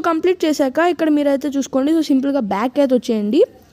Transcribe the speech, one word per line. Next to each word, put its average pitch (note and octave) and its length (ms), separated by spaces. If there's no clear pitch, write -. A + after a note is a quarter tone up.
కంప్లీట్ E4+ 360
చేశాక D4 360
ఇక్కడ D#4+ 240
మీరైతే C#4+ 400
చూసుకోండి. C4+ 400
So D#4+ 140
సింపుల్గా C#4 320
బ్యాక్ A3 300
అయితే C4 160
వచ్చేయండి. A3 440